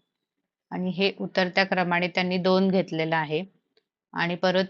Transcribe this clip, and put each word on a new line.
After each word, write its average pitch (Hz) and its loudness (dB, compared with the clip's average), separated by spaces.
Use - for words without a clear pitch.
आणि 180 -4
हे 185 0
उतरत्या 190 0
क्रमाने 180 0
त्यांनी 180 0
दोन 185 4
घेतलेलं 165 0
आहे 156 -2
आणि 170 -2
परत 185 2